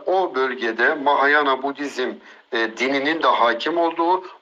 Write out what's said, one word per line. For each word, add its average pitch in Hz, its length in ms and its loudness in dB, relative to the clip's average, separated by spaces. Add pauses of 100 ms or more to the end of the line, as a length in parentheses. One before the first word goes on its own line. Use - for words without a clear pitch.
o 180 300 0
bölgede 123 580 0
Mahayana 143 680 2
Budizm, 135 480 -4 (420)
e, 110 240 -2
dininin 139 460 -2
de - 40 4
hakim 139 500 2
olduğu, 165 460 2 (180)